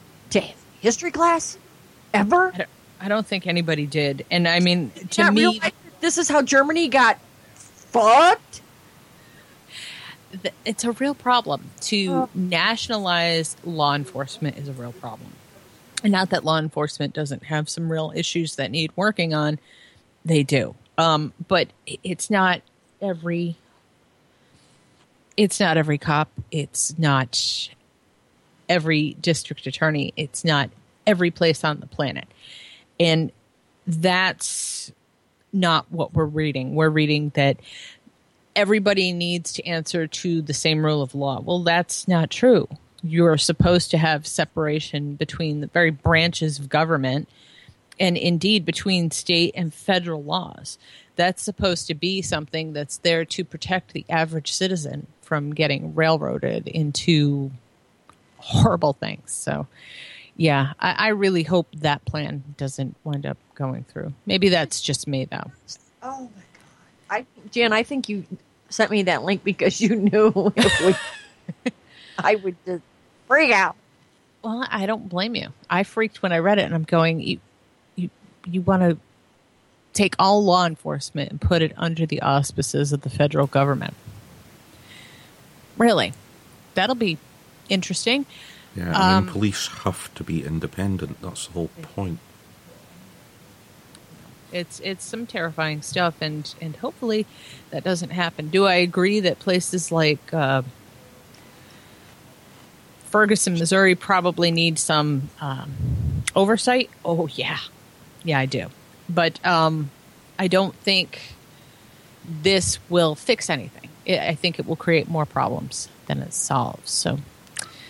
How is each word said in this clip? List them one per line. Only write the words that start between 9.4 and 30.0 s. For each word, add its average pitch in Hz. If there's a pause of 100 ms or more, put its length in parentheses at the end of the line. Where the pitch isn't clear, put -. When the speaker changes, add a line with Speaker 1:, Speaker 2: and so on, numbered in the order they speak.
Speaker 2:
th-, 196 (120)
it's 220
a 240
real 269
problem 240 (120)
to 196
Speaker 1:
Oh. 254
Speaker 2:
nationalize 180
law 151
enforcement 139
is 143
a 139
real 120
problem. - (720)
And 208
not 190
that 175
law 160
enforcement 151
doesn't 147
have 151
some 165
real 156
issues 160
that 135
need 156
working 180
on. 151 (640)
They 160
do. 127 (220)
Um, 156 (140)
but 175 (180)
i-, -
it's -
not 190 (400)
every, 170 (1800)
it's 208
not 165
every 156
cop. 151 (220)
It's 151
not 139 (960)
every 156
district -
attorney. 151